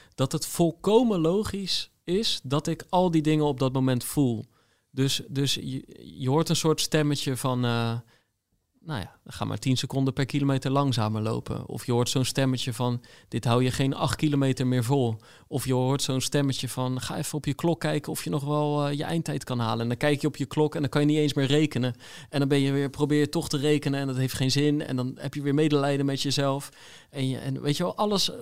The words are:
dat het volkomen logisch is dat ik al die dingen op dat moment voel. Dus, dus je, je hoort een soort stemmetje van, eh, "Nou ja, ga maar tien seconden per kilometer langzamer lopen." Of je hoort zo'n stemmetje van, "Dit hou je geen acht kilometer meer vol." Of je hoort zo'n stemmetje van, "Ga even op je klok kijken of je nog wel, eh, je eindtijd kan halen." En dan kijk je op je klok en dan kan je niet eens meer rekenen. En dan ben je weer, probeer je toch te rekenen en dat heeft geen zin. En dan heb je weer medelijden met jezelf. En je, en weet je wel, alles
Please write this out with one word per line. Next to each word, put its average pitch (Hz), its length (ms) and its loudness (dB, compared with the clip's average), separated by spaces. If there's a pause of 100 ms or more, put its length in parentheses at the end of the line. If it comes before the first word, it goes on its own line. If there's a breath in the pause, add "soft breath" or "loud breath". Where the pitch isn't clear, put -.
(160 soft breath)
dat 131 160 -2
het 156 140 -4
volkomen 196 760 2
logisch 190 720 -2 (120)
is 196 400 -2
dat 139 240 -2
ik 160 220 -4
al 185 220 4
die 160 100 4
dingen 151 240 4
op 139 140 0
dat 131 140 0
moment 131 300 2
voel. 120 420 0 (460)
Dus, 131 360 0
dus 139 260 0
je, 135 300 -6 (340)
je 127 120 -2
hoort 156 200 2
een 165 60 2
soort 156 260 2
stemmetje 147 560 0
van, 123 280 0
eh, 117 280 0 (840)
"Nou 156 200 -6
ja, - 260 -12
ga - 200 -8
maar 107 140 -4
tien 131 180 0
seconden 135 360 -2
per 139 120 -2
kilometer 139 460 0
langzamer 117 500 0
lopen." 113 460 -4
Of - 180 -10
je 123 60 -2
hoort 120 180 2
zo'n 131 160 0
stemmetje 131 480 -2
van, 123 280 -2 (260 soft breath)
"Dit 113 180 -4
hou 123 180 4
je 127 80 2
geen 135 220 0
acht - 220 -2
kilometer 139 520 2
meer 123 160 2
vol." 120 320 2 (320 soft breath)
Of - 180 -4
je 131 80 0
hoort 127 280 2
zo'n 131 200 -2
stemmetje 135 480 0
van, 127 320 -4
"Ga - 160 -6
even - 200 -4
op 139 80 -8
je 143 80 -2
klok 170 260 0
kijken 151 320 -2
of - 120 -6
je 165 60 -6
nog 151 140 -2
wel, 147 440 0
eh, 143 100 -2
je 151 60 -4
eindtijd 160 400 -4
kan 123 160 -4
halen." 117 220 0
En 117 60 -2
dan 120 100 -2
kijk 147 240 2
je 156 60 2
op 143 100 -4
je 139 80 -4
klok 151 300 0
en 147 60 -4
dan 139 80 -2
kan 147 120 0
je 147 60 4
niet 151 100 4
eens 147 160 2
meer 139 140 0
rekenen. 139 480 2 (340 loud breath)
En 139 100 -2
dan 143 80 2
ben 139 120 4
je 139 120 2
weer, 139 180 0
probeer 147 300 2
je 147 100 2
toch 156 200 -2
te 151 80 0
rekenen 143 420 2
en 139 80 -2
dat 131 80 -4
heeft 131 180 0
geen 131 180 0
zin. 147 300 2
En - 140 -4
dan 127 240 -2
heb 143 140 -6
je 147 80 -6
weer 139 120 0
medelijden 143 520 2
met 139 160 -2
jezelf. 139 480 0 (400 soft breath)
En 135 200 -2
je, 127 80 -2
en 131 240 -6
weet 143 160 0
je 180 60 -2
wel, 180 140 -2
alles 208 340 0 (100)